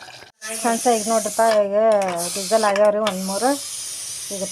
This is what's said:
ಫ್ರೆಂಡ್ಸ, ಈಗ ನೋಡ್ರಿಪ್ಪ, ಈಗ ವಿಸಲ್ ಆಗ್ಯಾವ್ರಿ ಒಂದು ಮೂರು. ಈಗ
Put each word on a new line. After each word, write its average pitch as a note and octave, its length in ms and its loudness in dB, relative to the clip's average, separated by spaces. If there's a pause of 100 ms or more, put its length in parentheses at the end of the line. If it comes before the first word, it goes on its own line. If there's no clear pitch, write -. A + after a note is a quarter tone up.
(600)
ಫ್ರೆಂಡ್ಸ, A3+ 260 0 (120)
ಈಗ G#3 140 -4
ನೋಡ್ರಿಪ್ಪ, A3 300 0 (240)
ಈಗ G3+ 120 0 (580)
ವಿಸಲ್ G#3 340 2
ಆಗ್ಯಾವ್ರಿ G#3 380 4
ಒಂದು F#3+ 220 -4
ಮೂರು. G#3 200 0 (840)
ಈಗ F#3+ 180 -6